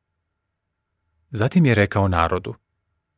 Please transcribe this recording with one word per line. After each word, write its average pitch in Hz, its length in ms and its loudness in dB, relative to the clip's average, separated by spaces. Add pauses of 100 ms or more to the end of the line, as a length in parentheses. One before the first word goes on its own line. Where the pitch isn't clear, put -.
(1300)
Zatim 135 340 0
je 120 100 2
rekao 101 320 0
narodu: 92 460 -2 (640)